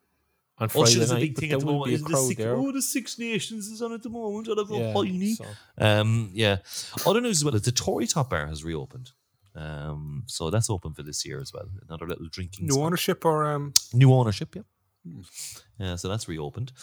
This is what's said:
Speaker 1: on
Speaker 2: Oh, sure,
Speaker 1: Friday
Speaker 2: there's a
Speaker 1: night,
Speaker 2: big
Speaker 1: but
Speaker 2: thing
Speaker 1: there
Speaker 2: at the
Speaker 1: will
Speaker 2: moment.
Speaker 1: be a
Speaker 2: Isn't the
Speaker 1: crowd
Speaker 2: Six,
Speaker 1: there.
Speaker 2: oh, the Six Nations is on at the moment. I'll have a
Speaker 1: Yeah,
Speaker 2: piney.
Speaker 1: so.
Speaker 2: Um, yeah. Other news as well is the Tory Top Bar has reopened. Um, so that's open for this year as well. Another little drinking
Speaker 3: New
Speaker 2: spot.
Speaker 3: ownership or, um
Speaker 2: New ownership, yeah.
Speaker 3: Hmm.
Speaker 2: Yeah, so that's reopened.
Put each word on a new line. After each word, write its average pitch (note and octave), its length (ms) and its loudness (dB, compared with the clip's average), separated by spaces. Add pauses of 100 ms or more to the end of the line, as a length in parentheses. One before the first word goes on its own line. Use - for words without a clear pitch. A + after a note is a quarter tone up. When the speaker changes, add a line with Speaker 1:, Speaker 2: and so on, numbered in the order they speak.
(600)
Speaker 1:
on A2+ 60 2
Speaker 2:
Oh, - 20 0
sure, C#3 180 6
Speaker 1:
Friday A#2 140 8
Speaker 2:
there's A#2 120 4
a - 40 2
Speaker 1:
night, A#2+ 60 2
Speaker 2:
big D3+ 140 0
Speaker 1:
but - 60 -4
Speaker 2:
thing D#3 80 -4
Speaker 1:
there C#3 80 2
Speaker 2:
at - 40 0
the D3 40 -2
Speaker 1:
will D3+ 80 2
Speaker 2:
moment. C#3+ 140 0
Speaker 1:
be B2 40 0
a B2 40 2
Speaker 2:
Isn't D3+ 120 -4
the - 60 0
Speaker 1:
crowd C3+ 140 4
Speaker 2:
Six, A#2 100 0
Speaker 1:
there. A2+ 180 0
Speaker 2:
oh, C4+ 160 0
the C4+ 100 -2
Six - 380 -4
Nations A3+ 480 -4
is A3 140 -10
on A#3 120 -4
at A3 100 -10
the B3 60 -8
moment. A3 380 -6
I'll G#3+ 100 0
have G#3 140 -2
a G#3 60 0
Speaker 1:
Yeah, - 160 0
Speaker 2:
piney. G3 420 0
Speaker 1:
so. A2 100 -10 (320)
Speaker 2:
Um, G#2+ 560 4
yeah. G2+ 240 4 (480)
Other G3 160 6
news A#3 180 2
as D3 60 0
well C#3 100 2
is G2+ 80 2
the B2 80 2
Tory - 360 0
Top - 220 0
Bar D2+ 180 0
has D2+ 160 -8
reopened. D#2 480 -8 (440)
Um, D2+ 720 -8
so D#2+ 220 -4
that's A2 200 2
open E2 240 -4
for D2 100 -12
this D2 220 -6
year C#2 160 -8
as - 120 -12
well. C2 140 -12 (200)
Another E2 200 -8
little E2 240 -8
drinking F#2 360 -8
Speaker 3:
New C#3+ 60 4
Speaker 2:
spot. C#3 120 4
Speaker 3:
ownership E3+ 400 0
or, D3+ 260 4
um C#3+ 220 -4 (200)
Speaker 2:
New C3 200 8
ownership, A#2+ 420 0
yeah. F#3+ 60 -10 (440)
Speaker 3:
Hmm. D3+ 160 -14 (580)
Speaker 2:
Yeah, F2+ 180 -2
so F#2 100 -6
that's G#2+ 200 -4
reopened. D#2+ 440 -6 (120)